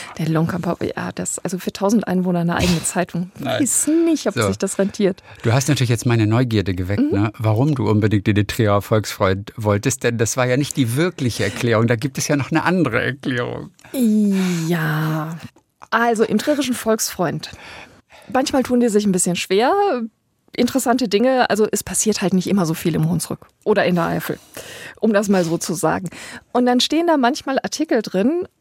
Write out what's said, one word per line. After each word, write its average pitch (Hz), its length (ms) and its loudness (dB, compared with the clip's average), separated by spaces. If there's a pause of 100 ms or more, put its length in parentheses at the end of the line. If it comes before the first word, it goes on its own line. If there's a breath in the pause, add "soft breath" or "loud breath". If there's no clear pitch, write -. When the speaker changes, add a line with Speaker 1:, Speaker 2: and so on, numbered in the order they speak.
(180 loud breath)
Speaker 1:
der 156 120 -2
Longcamper, 170 480 -2 (180)
ja, 180 160 -6
das, - 280 -8
also 180 200 -6
für - 140 -6
tausend 202 340 2
Einwohner 180 320 0
eine 170 160 0
eigene 175 300 2
Zeitung. 180 520 -4
Speaker 2:
Nein. - 240 -2
Speaker 1:
Weiß - 260 0
nicht, 320 400 2
ob 202 80 -2
Speaker 2:
So. 113 120 2
Speaker 1:
sich 101 100 0
das - 220 -4
rentiert. 196 420 0 (220 loud breath)
Speaker 2:
Du 113 80 2
hast 131 160 2
natürlich 127 220 2
jetzt 120 160 0
meine 113 200 4
Neugierde 107 480 2
geweckt, 92 280 -2 (100)
Speaker 1:
Mhm. 98 120 0
Speaker 2:
ne? 107 140 -2
Warum 113 380 2
du 107 140 0
unbedingt 107 400 2
in 101 60 4
den 104 120 2
Trierer 101 340 2
Volksfreund 101 760 0
wolltest, 104 460 0
denn 117 140 0
das 110 200 -2
war 127 80 2
ja 127 100 0
nicht 139 220 -2
die 120 180 0
wirkliche 143 480 -2
Erklärung. 113 440 0
Da 120 100 2
gibt 131 200 -6
es - 120 -6
ja 147 80 2
noch 131 140 -4
eine 160 120 0
andere 156 400 0
Erklärung. 123 680 -6 (960)
Speaker 1:
Ja, 156 680 -2 (520)
also 226 340 2
im - 140 0
Trierischen 262 380 0
Volksfreund. 180 760 -4 (800 loud breath)
Manchmal 262 320 0
tun 247 160 2
die 240 100 4
sich 208 160 2
ein 196 60 2
bisschen 180 240 2
schwer. 208 360 2 (840)
Interessante 247 520 0
Dinge, 240 440 2
also 214 200 2
es - 120 -2
passiert 202 380 -2
halt 185 120 0
nicht 185 140 2
immer 190 180 2
so 156 80 0
viel 165 220 -2
im 160 120 2
Hunsrück - 380 -4 (180)
oder 202 220 2
in 175 100 2
der 165 100 2
Eifel, 165 340 -4 (600 loud breath)
um 220 140 2
das 202 160 2
mal 190 140 4
so 165 160 -2
zu 170 160 -4
sagen. 165 340 -2 (420 loud breath)
Und 247 140 2
dann 247 140 4
stehen 311 260 0
da 330 120 4
manchmal 269 420 0
Artikel 277 420 -2
drin. 254 460 0 (140)